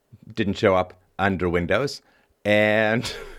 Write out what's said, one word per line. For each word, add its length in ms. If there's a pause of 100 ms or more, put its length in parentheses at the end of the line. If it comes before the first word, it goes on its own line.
(340)
Didn't 200
show 220
up 180 (260)
under 300
Windows. 520 (440)
And, 680 (260)